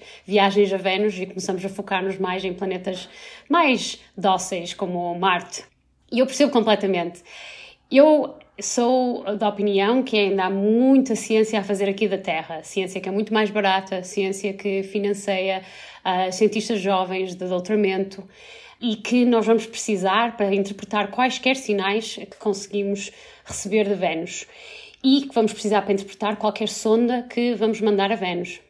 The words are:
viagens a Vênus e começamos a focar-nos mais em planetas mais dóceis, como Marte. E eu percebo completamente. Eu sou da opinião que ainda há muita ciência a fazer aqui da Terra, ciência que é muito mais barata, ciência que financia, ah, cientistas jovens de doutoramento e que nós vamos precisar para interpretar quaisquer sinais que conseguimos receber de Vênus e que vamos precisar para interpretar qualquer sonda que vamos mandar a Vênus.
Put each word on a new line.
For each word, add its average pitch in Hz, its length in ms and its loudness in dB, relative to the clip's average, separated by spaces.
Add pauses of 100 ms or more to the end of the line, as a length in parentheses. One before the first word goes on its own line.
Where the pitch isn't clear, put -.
(260)
viagens 196 440 4
a 196 60 0
Vênus 190 420 0
e 185 60 -6
começamos 185 400 -6
a 196 60 -6
focar-nos 190 480 -4
mais 185 260 -2
em 180 80 -4
planetas 185 560 -6 (400)
mais 294 500 2 (180)
dóceis, 185 580 0
como 175 440 -4
Marte. 180 460 -2 (480)
E 233 60 0
eu 254 80 4
percebo 285 260 2
completamente. 196 720 0 (680)
Eu 294 440 6 (240)
sou 247 640 0 (140)
da 208 140 0
opinião 208 520 2
que 233 140 -2
ainda 196 280 2
há 190 60 0
muita 233 640 4
ciência 220 460 2
a - 20 0
fazer 196 280 0
aqui 202 180 0
da 190 80 -2
Terra, 165 460 -6
ciência 190 400 -6
que 185 60 -8
é 185 40 -4
muito 202 200 -2
mais 214 180 2
barata, 190 520 -2
ciência 196 520 -4
que 196 280 -4
financia, 196 760 -2 (420)
ah, 185 300 0
cientistas 214 480 0
jovens 185 560 -2
de 185 100 -8
doutoramento 190 760 -2 (560)
e 214 160 -2
que 247 300 2
nós 226 180 4
vamos 220 220 4
precisar 208 720 0
para 202 160 2
interpretar 202 560 -2
quaisquer 254 440 0
sinais 208 600 -2
que - 220 -16
conseguimos 202 760 -4 (320)
receber 208 420 0
de 202 80 0
Vênus 175 520 -4 (580)
e 269 240 4
que - 60 -10
vamos 220 180 2
precisar 208 300 0
para 202 100 0
interpretar 202 440 -4
qualquer 214 340 -2
sonda 240 580 2
que 240 260 0
vamos 214 280 0
mandar 202 280 2
a 226 60 0
Vênus. 180 420 -4 (120)